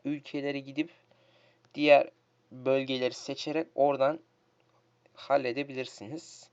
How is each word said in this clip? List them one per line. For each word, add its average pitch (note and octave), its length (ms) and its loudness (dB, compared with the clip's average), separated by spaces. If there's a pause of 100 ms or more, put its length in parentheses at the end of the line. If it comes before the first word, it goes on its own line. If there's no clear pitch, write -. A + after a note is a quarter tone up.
ülkelere C#3+ 540 -4
gidip C#3 300 -6 (840)
diğer D3 360 6 (420)
bölgeleri C3 600 0
seçerek D3+ 640 -6
oradan C#3 440 2 (920)
halledebilirsiniz. C3 1400 -4